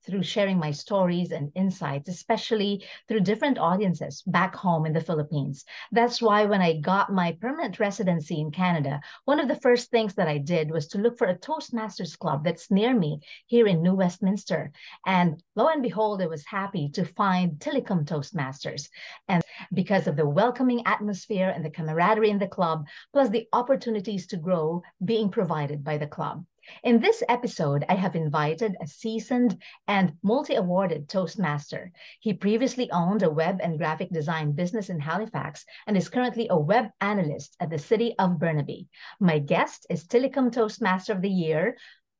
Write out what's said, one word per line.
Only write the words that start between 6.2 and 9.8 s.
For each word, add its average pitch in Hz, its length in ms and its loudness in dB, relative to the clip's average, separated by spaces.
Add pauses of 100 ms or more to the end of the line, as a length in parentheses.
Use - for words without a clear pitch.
why 214 240 6
when 202 160 2
I 170 120 4
got 185 380 0
my 175 300 0
permanent 277 380 -6
residency 185 600 0
in 151 120 -4
Canada, 151 500 0 (240)
one 294 140 2
of 294 80 0
the 285 120 -2
first 240 300 4